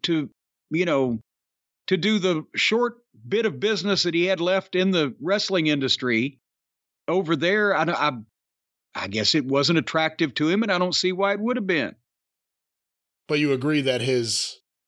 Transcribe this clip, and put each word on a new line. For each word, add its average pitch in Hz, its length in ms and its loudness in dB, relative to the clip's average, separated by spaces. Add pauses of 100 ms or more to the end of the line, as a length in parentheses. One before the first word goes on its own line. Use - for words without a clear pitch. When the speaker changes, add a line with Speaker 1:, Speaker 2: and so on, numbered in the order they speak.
Speaker 1:
to, 160 260 -2 (420)
you 165 140 0
know, 131 360 2 (640)
to 185 100 0
do 208 220 2
the 175 260 0 (100)
short 233 420 0 (300)
bit 214 200 0
of 139 140 -6
business 196 420 0
that 170 100 0
he 170 140 2
had 185 140 0
left 185 340 0
in 185 160 2
the 156 300 0
wrestling 185 480 0
industry 131 680 0 (680)
over 160 280 0
there? 190 400 2
I, 160 100 0
I, 147 280 0 (800)
I - 140 -8
guess 107 260 0
it 143 120 0
wasn't 139 320 2
attractive 156 560 -2
to 151 140 0
him, 202 140 2
and 214 80 -2
I 180 80 0
don't 180 160 0
see 185 180 0
why 196 200 0
it 208 80 -4
would 233 160 -2
have 208 100 -4
been. 160 280 -2 (1300)
Speaker 2:
But 151 120 0
you 147 140 2
agree 143 300 0
that 127 200 0
his 120 580 -2 (280)